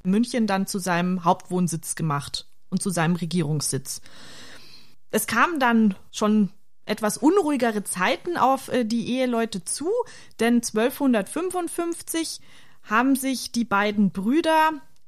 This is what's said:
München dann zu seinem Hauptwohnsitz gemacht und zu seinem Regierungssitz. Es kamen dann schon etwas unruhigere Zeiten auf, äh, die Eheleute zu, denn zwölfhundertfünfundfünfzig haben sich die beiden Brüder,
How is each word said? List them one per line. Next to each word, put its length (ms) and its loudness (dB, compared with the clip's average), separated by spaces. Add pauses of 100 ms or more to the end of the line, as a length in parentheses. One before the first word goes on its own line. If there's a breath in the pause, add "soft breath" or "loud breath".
München 440 2
dann 200 0
zu 120 -6
seinem 460 0
Hauptwohnsitz 720 0
gemacht 520 -4 (220)
und 140 -2
zu 80 -2
seinem 260 2
Regierungssitz. 880 -2 (1080 loud breath)
Es 160 0
kamen 340 2
dann 340 6 (160)
schon 400 2 (360)
etwas 300 0
unruhigere 680 4
Zeiten 540 0
auf, 320 2
äh, 160 0
die 280 -2
Eheleute 520 -2
zu, 240 -6 (500 loud breath)
denn 240 4
zwölfhundertfünfundfünfzig 1800 -2 (400 soft breath)
haben 340 2
sich 360 -4
die 120 0
beiden 460 2
Brüder, 640 2 (360)